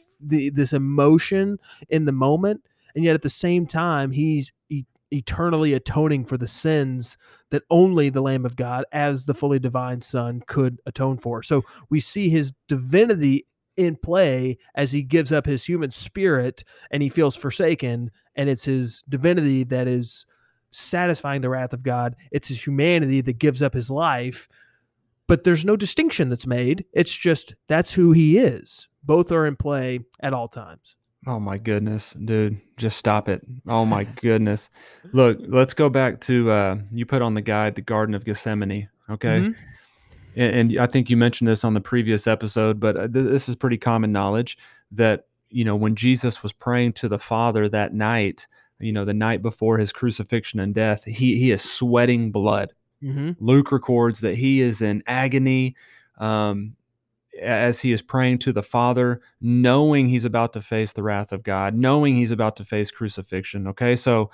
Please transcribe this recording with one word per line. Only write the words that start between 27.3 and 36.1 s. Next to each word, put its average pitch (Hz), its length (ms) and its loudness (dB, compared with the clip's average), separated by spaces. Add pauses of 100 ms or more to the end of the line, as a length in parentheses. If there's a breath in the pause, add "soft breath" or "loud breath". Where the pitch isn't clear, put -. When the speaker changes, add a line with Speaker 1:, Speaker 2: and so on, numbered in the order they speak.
Speaker 1:
that's 156 260 0
who 175 180 6
he 160 260 6
is. - 520 -2 (120)
Both 160 300 2
are 160 160 2
in 147 80 -4
play 131 460 -4 (180)
at 139 140 -4
all 120 160 -4
times. - 480 -20 (280)
Speaker 2:
Oh 123 140 -6
my 98 180 -6
goodness, 107 540 -4 (140)
dude, 107 340 0 (160)
just 110 220 -4
stop 104 320 0
it. 92 120 -4 (240)
Oh 113 200 0
my 107 180 0
Speaker 1:
<laughs> 107 180 -12
Speaker 2:
goodness. 110 480 0 (440 loud breath)
Look, 123 240 6 (100)
let's 127 260 2
go 151 160 4
back 127 320 0